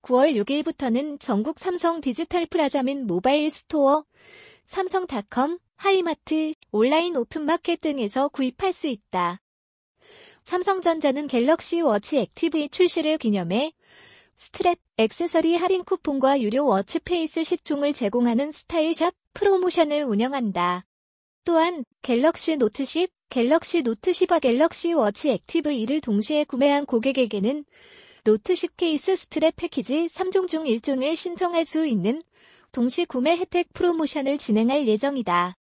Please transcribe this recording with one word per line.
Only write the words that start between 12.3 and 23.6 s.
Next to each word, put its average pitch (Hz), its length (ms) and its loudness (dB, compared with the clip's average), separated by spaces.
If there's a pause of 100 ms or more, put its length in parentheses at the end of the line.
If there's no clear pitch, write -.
이 294 100 -4
출시를 320 480 2
기념해 208 580 -2 (640)
스트랩, - 420 -2 (180)
액세서리 330 580 0
할인 359 300 0
쿠폰과 277 560 0
유료 240 260 0
워치페이스 320 800 0
십 - 200 -4
종을 285 280 -2
제공하는 240 580 0
스타일샵 320 640 -2 (200)
프로모션을 349 680 2
운영한다. 208 840 0 (600)
또한 330 400 2 (180)
갤럭시 302 540 2
노트 254 280 0
십, 339 280 -2 (160)
갤럭시 294 540 0